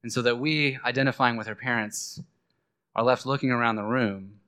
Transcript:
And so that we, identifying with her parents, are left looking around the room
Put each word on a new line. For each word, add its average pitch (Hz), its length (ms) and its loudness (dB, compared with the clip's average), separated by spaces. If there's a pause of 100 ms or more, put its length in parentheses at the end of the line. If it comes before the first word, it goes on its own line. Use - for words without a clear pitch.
And 120 80 -8
so 123 120 -2
that 120 160 4
we, 143 440 0
identifying 123 540 2
with 107 100 -8
her 110 100 -8
parents, 117 680 -4 (720)
are 113 80 2
left 123 220 2
looking 135 240 0
around 120 260 2
the 104 60 -4
room 104 540 -2 (120)